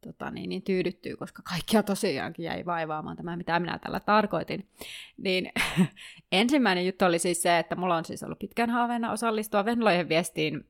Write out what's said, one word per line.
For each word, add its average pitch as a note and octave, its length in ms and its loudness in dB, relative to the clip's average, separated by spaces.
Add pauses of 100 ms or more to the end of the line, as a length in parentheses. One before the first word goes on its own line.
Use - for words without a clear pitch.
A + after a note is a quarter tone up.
tota - 240 -10
niin, F#3 180 -8
niin F#3 140 -4
tyydyttyy, F#3 540 -2
koska - 260 -12
kaikkia F3+ 400 0
tosiaankin E3+ 600 -2
jäi D#3+ 220 -6
vaivaamaan E3 500 -6
tämä, E3+ 200 -8
mitä E3+ 240 -2
minä - 180 -4
tällä - 220 -6
tarkoitin. G3+ 680 0 (480)
Niin F#3 360 -2 (400)
<laughs> - 400 -12
ensimmäinen G3+ 540 4
juttu F#3 180 2
oli E3+ 140 6
siis F3 240 0
se, E3+ 160 6
että E3 180 -2
mulla F3 200 2
on D#3+ 80 0
siis - 180 -10
ollut - 160 -10
pitkän A#3 320 -2
haaveena A#3+ 420 0
osallistua G#3+ 520 0
Venlojen G#3 440 2
viestiin D#3 600 0